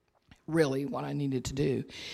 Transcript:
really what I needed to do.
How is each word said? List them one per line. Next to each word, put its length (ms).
really 360
what 200
I 80
needed 320
to 80
do. 320